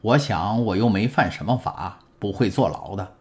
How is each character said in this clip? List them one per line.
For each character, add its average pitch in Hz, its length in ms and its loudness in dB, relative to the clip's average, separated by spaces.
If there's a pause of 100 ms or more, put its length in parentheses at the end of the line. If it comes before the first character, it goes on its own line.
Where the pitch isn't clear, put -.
我 117 160 4
想 110 460 0
我 98 140 0
又 117 100 4
没 107 200 2
犯 - 240 2
什 - 120 -10
么 120 140 0
法， - 400 -8 (220)
不 101 120 -4
会 101 200 0
坐 110 180 2
牢 87 260 -8
的。 98 260 -8